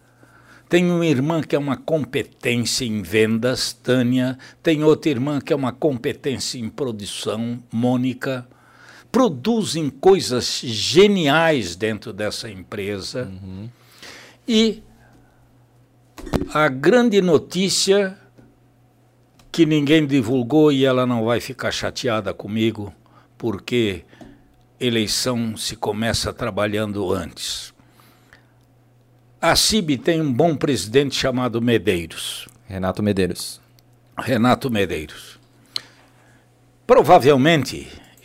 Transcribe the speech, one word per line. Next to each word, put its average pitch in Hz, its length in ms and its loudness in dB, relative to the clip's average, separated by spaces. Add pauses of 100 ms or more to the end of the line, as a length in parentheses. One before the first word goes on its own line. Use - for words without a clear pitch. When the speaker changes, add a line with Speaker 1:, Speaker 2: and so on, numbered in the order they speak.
(680)
Speaker 1:
Tem 175 220 2
uma 170 140 0
irmã 156 360 2
que - 140 -4
é 147 40 2
uma 139 180 -4
competência 123 1080 -4
em 107 160 -4
vendas, 110 720 0
Tânia. 127 680 0 (240)
Tem 156 220 2
outra 151 260 4
irmã 139 300 -2
que 160 140 -2
é - 20 0
uma 135 160 -2
competência 135 880 -4
em 113 100 -6
produção, 117 1000 -6
Mônica. 123 720 -2 (640)
Produzem 165 800 0
coisas 127 720 2
geniais 147 1160 2
dentro 107 340 -4
dessa 104 400 -6
empresa. 98 800 -8
Speaker 2:
Uhum. 95 380 -14 (760)
Speaker 1:
E 220 380 2 (1700)
a 151 140 2
grande 196 540 2
notícia 190 960 0 (1300)
que 170 160 4
ninguém 151 400 2
divulgou 135 640 2
e 135 140 2
ela 127 220 2
não 120 180 0
vai 117 160 0
ficar 113 320 -6
chateada 104 600 -4
comigo, 107 600 -4 (440)
porque 104 680 -4 (800)
eleição 117 720 -2
se - 220 -8
começa 110 560 -4
trabalhando 104 800 -4
antes. - 600 -8 (1700)
A 165 160 2
cib 160 440 0
tem 165 200 0
um 151 140 0
bom 151 220 2
presidente 127 600 0
chamado 123 460 -2
Medeiros. 98 840 -2 (200)
Speaker 2:
Renato 92 360 -4
Medeiros. 95 580 -2 (560)
Speaker 1:
Renato 123 520 2
Medeiros. 82 720 -4 (1500)
Provavelmente 147 1000 6 (380)